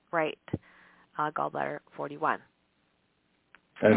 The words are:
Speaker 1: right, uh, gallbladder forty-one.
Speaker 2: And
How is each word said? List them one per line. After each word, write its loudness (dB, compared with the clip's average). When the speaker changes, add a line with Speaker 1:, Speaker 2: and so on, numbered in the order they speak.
Speaker 1:
right, -2
uh, -2
gallbladder -4
forty-one. -2
Speaker 2:
And 8